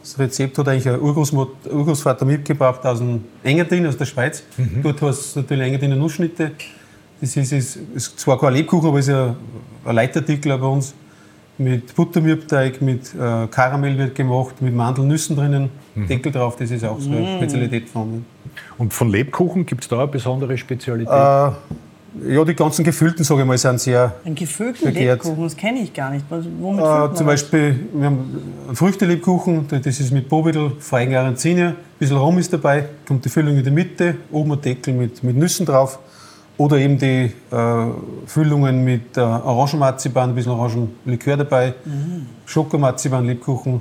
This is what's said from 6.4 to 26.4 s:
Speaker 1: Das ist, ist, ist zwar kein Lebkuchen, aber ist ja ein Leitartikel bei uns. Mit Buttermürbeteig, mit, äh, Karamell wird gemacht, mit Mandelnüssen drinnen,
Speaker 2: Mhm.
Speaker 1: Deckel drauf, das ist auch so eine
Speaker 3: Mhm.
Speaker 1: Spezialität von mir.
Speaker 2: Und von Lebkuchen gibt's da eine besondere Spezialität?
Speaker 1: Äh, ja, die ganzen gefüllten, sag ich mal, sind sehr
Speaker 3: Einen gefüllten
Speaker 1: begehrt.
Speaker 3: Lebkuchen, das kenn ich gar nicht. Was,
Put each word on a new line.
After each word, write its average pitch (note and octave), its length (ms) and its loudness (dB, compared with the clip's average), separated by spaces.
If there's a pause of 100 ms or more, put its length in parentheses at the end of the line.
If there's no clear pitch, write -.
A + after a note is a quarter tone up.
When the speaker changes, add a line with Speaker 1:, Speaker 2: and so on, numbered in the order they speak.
Speaker 1:
Das C3+ 160 -4
ist, C3+ 160 0
ist, C3+ 260 -2 (180)
ist - 240 -10
zwar C3+ 180 4
kein C#3 160 4
Lebkuchen, D#3+ 340 2
aber C#3+ 120 4
ist C3+ 80 2
ja C3 260 2 (500)
ein A#2 100 -2
Leitartikel C#3+ 600 0
bei C3 100 -2
uns. C3+ 280 -2 (640)
Mit B2+ 360 -2
Buttermürbeteig, D#3 840 2
mit, C3 340 -2
äh, A#2 340 -2
Karamell C3+ 500 0
wird C3+ 160 -2
gemacht, B2+ 480 0
mit B2 120 0
Mandelnüssen C3+ 640 0
drinnen, C#3+ 320 2 (260)
Speaker 2:
Mhm. G#2 120 -2
Speaker 1:
Deckel C3 260 -2
drauf, B2 240 0
das A#2+ 140 -4
ist A2+ 140 -4
auch A2 140 -4
so C#3 120 -6
eine B2+ 100 0
Speaker 3:
Mhm. F#3 160 -2
Speaker 1:
Spezialität A#2+ 540 -2
von A2+ 200 -6
mir. A2+ 120 -8 (560)
Speaker 2:
Und A2+ 160 -2
von A#2 160 2
Lebkuchen E3 560 0
gibt's - 220 -8
da A#2 100 -2
eine C#3+ 80 0
besondere C3 500 -4
Spezialität? A#2+ 560 -4
Speaker 1:
Äh, C#3 1200 0
ja, D#3 120 6
die E3+ 80 0
ganzen D#3 280 0
gefüllten, D#3+ 420 2
sag C#3+ 160 4
ich C3 40 4
mal, B2+ 140 4
sind B2 200 2
sehr B2 360 2 (100)
Speaker 3:
Einen D#3 120 -6
gefüllten A3 500 -4
Speaker 1:
begehrt. B2+ 360 2
Speaker 3:
Lebkuchen, D#3+ 220 -2
das D#3+ 120 -6
kenn A#3 200 -2
ich G#3+ 160 -4
gar C3+ 200 -6
nicht. C#3+ 180 -6
Was, E3 140 -6 (160)